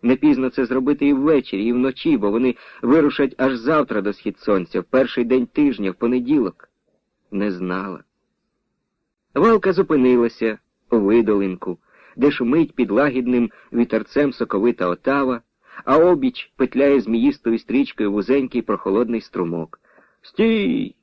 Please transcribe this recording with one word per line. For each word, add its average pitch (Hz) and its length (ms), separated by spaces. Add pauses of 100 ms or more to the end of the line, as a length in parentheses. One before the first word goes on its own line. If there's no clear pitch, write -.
Не 120 140
пізно 131 340
це 135 140
зробити 131 420
і 143 60
ввечері, 135 520
і 113 80
вночі, 131 440
бо 104 140
вони 120 260 (260)
вирушать 139 560
аж 131 180
завтра 123 440
до 101 120
схід - 260
сонця, 95 420
в 90 40
перший 131 400
день 123 220
тижня, 120 440
в 90 40
понеділок. 120 720 (640)
Не 101 200
знала. 92 540 (1300)
Валка 190 380
зупинилася 127 840 (320)
у 120 80
видолинку, 101 800 (380)
де 139 140
шумить 143 440
під 117 160
лагідним 123 600 (220)
вітерцем 120 600
соковита 104 560
отава, 127 520 (440)
а 135 140
обіч 156 580
петляє 135 440
зміїстою 117 580
стрічкою 113 540
вузенький 123 500
прохолодний 110 580
струмок. 85 600 (420)
Стій! 208 800